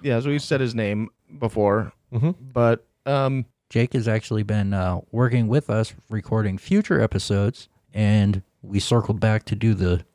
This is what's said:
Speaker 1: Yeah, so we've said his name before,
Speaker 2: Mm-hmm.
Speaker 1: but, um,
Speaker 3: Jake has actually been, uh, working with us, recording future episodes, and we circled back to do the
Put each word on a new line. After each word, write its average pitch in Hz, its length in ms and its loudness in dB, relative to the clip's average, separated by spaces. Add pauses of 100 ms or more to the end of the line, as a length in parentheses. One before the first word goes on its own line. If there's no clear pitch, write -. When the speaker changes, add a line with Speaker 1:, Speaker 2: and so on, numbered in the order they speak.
Speaker 1:
Yeah, 120 160 0
so 135 80 -4
we've 143 140 0
said 139 180 -2
his 120 160 -2
name 107 320 -2 (320)
before, 110 520 0 (200)
Speaker 2:
Mm-hmm. 123 180 0 (220)
Speaker 1:
but, 117 340 2 (180)
um, 135 420 -2 (220)
Speaker 3:
Jake 123 260 0
has 120 120 0
actually 110 380 -2
been, 101 280 -2
uh, 92 280 -2 (100)
working 120 380 2
with 143 200 0
us, 110 240 -2 (160)
recording 107 480 -2
future 190 440 0
episodes, 101 680 -2 (240)
and 104 500 2 (200)
we 101 160 -4
circled 107 400 0
back 110 280 0
to 104 100 -4
do 110 180 2
the 90 300 0 (100)